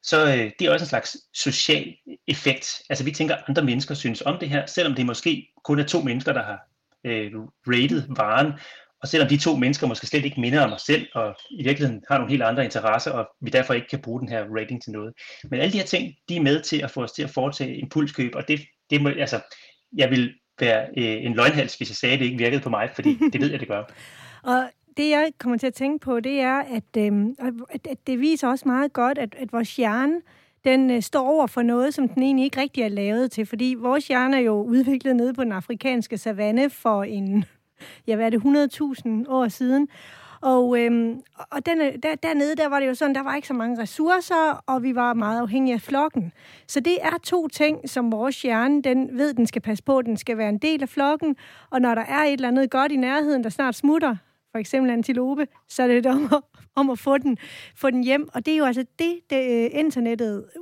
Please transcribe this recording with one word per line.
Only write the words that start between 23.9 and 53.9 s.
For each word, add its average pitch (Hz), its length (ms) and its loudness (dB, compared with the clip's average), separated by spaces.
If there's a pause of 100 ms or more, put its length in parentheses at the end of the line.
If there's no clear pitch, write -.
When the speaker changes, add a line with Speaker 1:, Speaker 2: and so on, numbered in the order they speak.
Speaker 2:
Og 254 260 0 (280)
det, 294 120 0
jeg 302 280 2
kommer 240 200 -2
til 262 100 -2
at 247 60 -2
tænke 285 320 -4
på, 247 140 -2
det 269 220 -2
er, 262 180 2
at, 269 240 -6 (140)
øhm, 208 420 2
at, 254 140 -4 (360)
at - 180 -10
det 254 120 -2
viser 294 280 0
også 262 200 -2
meget 262 260 0
godt, 262 240 0
at, 233 220 -6
at 254 140 -8
vores 233 220 -4
hjerne, 262 460 0 (440)
den, 262 260 6
øh, 240 100 2
står 262 260 0
over 302 200 4
for - 140 -2
noget, 240 320 2
som 262 160 0
den 262 140 0
egentlig 269 220 4
ikke 269 160 -2
rigtig 269 220 -2
er 220 40 0
lavet 208 440 0
til, 220 140 -4
fordi 247 340 -2
vores 254 280 0
hjerne 262 300 2
er 262 40 4
jo 214 220 2
udviklet 254 520 2
nede 247 180 2
på 262 100 -4
den 233 80 -2
afrikanske 226 640 -4
savanne 220 520 0
for 214 340 0
en, 202 420 0 (640)
ja, 226 80 0
hvad 220 100 0
er 226 40 2
det, 226 120 2
hundrede 285 260 4
tusind 247 640 -4
år 262 180 2
siden. 269 400 2 (540)
Og, 247 380 4
øhm, 233 420 0 (300)
og 294 140 -6
den 339 160 0
er, 277 100 2 (120)
der, 311 120 -2
dernede, 302 400 0
der 302 140 2
var 277 100 0
det 269 80 2
jo 254 80 0
sådan, 277 200 0
der 269 80 -4
var 269 120 -4
ikke 285 120 -8
så 277 60 -4
mange 233 280 -4
ressourcer, 320 840 0
og 262 160 0
vi 254 120 0
var 240 180 2
meget 226 260 0
afhængige 247 340 0
af 226 80 -2
flokken. 277 500 -2 (360)
Så - 120 -2
det 339 220 2
er 339 220 -2
to 349 240 0
ting, 302 420 -2
som 240 220 0
vores 233 300 -2
hjerne, 262 400 2
den 254 360 2
ved, 285 160 2
den 226 140 2
skal 220 140 -4
passe 214 220 -4
på. 269 180 4
Den 233 160 -2
skal 233 200 -4
være 214 120 0
en 208 80 0
del 302 240 0
af 269 80 -4
flokken, 294 460 0 (340)
og 262 120 0
når 240 140 4
der 226 60 -2
er 277 220 0
et 285 100 2
eller 262 140 -2
andet 254 220 2
godt 277 220 2
i 294 40 -2
nærheden, 269 480 2
der 220 60 -2
snart 254 260 -2
smutter, 294 400 2 (400)